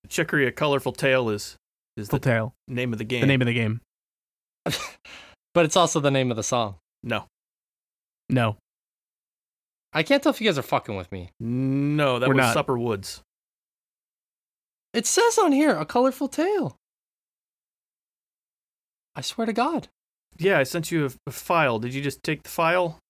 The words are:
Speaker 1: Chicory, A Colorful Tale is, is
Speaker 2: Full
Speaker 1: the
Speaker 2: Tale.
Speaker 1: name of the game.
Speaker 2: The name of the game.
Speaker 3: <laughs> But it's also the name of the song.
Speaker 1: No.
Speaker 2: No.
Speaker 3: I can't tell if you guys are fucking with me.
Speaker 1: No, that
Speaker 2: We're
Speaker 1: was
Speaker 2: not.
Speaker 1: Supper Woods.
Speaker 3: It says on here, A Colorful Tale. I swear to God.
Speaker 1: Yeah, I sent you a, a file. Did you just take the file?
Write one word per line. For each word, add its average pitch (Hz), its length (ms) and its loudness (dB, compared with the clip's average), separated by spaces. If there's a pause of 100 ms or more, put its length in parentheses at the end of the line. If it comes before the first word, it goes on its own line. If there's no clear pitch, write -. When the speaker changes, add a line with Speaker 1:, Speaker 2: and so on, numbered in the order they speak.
Speaker 1:
Chicory, 151 400 0
A 120 40 -2
Colorful 139 420 -2
Tale 131 360 2
is, - 260 -6 (420)
is 104 120 -10
Speaker 2:
Full 143 80 0
Speaker 1:
the - 140 -4
Speaker 2:
Tale. 113 220 0 (140)
Speaker 1:
name 123 240 -4
of 110 60 -4
the 113 80 -6
game. 120 160 -2
Speaker 2:
The 131 60 4
name 135 140 4
of 123 60 2
the 117 60 0
game. 113 280 -2 (840)
Speaker 3:
<laughs> 156 80 -2 (800)
But 170 120 6
it's 147 120 -4
also 165 220 4
the 139 120 2
name 131 200 2
of 110 60 -2
the 110 60 -6
song. 110 320 -2 (280)
Speaker 1:
No. 113 220 -6 (1040)
Speaker 2:
No. 117 280 0 (1400)
Speaker 3:
I 156 80 0
can't 277 220 2
tell 302 80 4
if - 100 -6
you 220 60 2
guys 160 100 2
are 127 60 -2
fucking 117 320 -2
with 92 160 -8
me. 92 180 -10 (100)
Speaker 1:
No, 135 760 0
that 123 100 0
Speaker 2:
We're 135 80 4
Speaker 1:
was 131 100 4
Speaker 2:
not. 117 100 4
Speaker 1:
Supper 143 240 0
Woods. 113 420 -4 (1700)
Speaker 3:
It 226 100 -2
says 466 320 2
on 359 140 4
here, 269 260 4
A 151 80 -4
Colorful 262 420 0
Tale. 330 480 -2 (2500)
I 143 60 -10
swear - 260 -4
to 226 60 -2
God. 269 360 -2 (480)
Speaker 1:
Yeah, 185 220 4
I - 40 4
sent 165 280 -4
you 156 160 0
a, - 20 -4 (180)
a 135 40 -10
file. 143 480 0
Did 123 140 -6
you 139 80 -6
just 143 220 -6
take 156 200 -6
the - 60 -18
file? 170 500 0 (100)